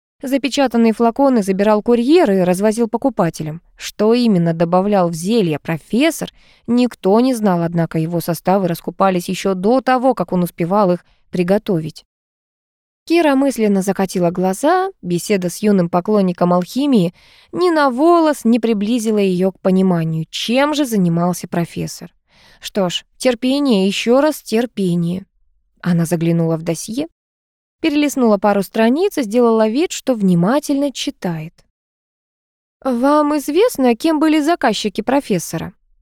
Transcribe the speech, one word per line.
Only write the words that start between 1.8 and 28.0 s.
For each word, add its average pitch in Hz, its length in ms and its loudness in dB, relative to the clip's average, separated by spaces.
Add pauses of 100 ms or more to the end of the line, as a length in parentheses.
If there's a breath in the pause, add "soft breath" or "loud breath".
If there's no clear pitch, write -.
курьер 240 500 4
и 190 100 2
развозил 208 480 0
покупателям. 170 720 -4 (160)
Что - 360 0
именно 196 400 2
добавлял 180 560 2
в 175 40 -6
зелье 175 460 0
профессор, 233 680 -2 (380 soft breath)
никто 233 540 2
не 262 120 2
знал, 196 300 0
однако 165 360 -2
его 165 200 -4
составы 180 480 0
раскупались 180 600 -2
еще 190 240 -2
до 202 260 0
того, 254 340 0
как - 200 -6
он 180 100 0
успевал 180 480 0
их 175 140 -4 (240)
приготовить. 180 760 -2 (1040)
Кира 320 280 2
мысленно 220 460 0
закатила 185 480 -2
глаза, 269 600 0 (120)
беседа 180 480 -2
с - 140 -10
юным 190 260 2
поклонником 180 600 0
алхимии 185 640 0 (400 soft breath)
ни 359 160 0
на 302 200 2
волос 311 540 2
не 226 160 2
приблизила 220 600 -2
ее 185 340 0
к - 80 -20
пониманию, 170 680 0
чем 277 440 -2
же 294 120 0
занимался 175 600 0
профессор. 170 680 -8 (460 soft breath)
Что 185 300 -4
ж, - 160 -8 (120)
терпение, 254 680 0
еще 226 320 0
раз 302 220 0
терпение. 185 840 -4 (560)
Она 170 240 0
заглянула 165 520 0
в 160 40 -10
досье, 214 460 -6 (760)
перелистнула 277 560 0